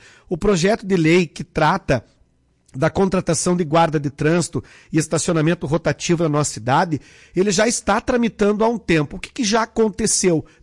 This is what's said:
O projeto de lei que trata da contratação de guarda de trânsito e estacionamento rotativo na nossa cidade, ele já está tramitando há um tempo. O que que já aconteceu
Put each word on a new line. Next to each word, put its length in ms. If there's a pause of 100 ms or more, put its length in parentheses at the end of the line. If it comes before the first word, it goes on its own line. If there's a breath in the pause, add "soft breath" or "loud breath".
(300 soft breath)
O 80
projeto 480
de 100
lei 320
que 160
trata 600 (720)
da 140
contratação 640
de 80
guarda 360
de 100
trânsito 540 (280 loud breath)
e 60
estacionamento 680
rotativo 580
na 60
nossa 220
cidade, 480 (360 loud breath)
ele 160
já 160
está 340
tramitando 600
há 40
um 100
tempo. 380
O 40
que 120
que 120
já 200
aconteceu 840 (180 soft breath)